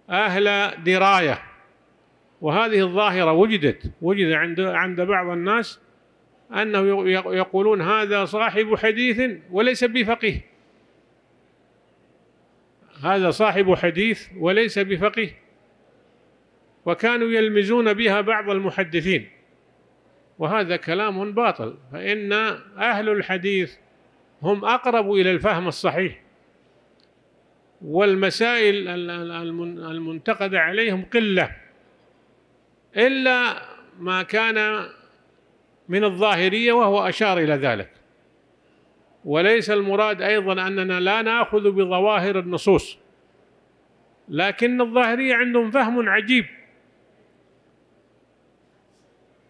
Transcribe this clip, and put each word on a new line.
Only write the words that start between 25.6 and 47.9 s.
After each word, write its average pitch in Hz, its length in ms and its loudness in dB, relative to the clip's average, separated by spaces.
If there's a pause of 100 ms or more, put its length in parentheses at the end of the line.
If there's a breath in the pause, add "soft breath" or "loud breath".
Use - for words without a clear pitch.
الصحيح، 165 540 -2 (1600)
والمسائل 196 1080 2
ال-، 175 220 -8
ال-، 170 220 -10
المن-، 170 600 -10
المنتقدة 170 680 -4
عليهم 190 540 -2
قلة، 196 380 2 (1500)
إلا 254 640 0 (380)
ما 185 240 -2
كان 214 640 -2 (1040)
من 202 120 2
الظاهرية، 202 720 2
وهو 202 340 4
أشار 185 300 0
إلى 156 160 2
ذلك. 127 380 -2 (1300)
وليس 190 440 2
المراد 202 520 0
أيضا 190 460 0
أننا 185 320 -2
لا 196 220 0
نأخذ 220 500 0
بظواهر 190 680 2
النصوص، 175 580 0 (1300)
لكن 214 520 -2
الظاهرية 247 540 0
عندهم 240 360 2
فهم 233 380 2
عجيب، 214 360 2 (3000)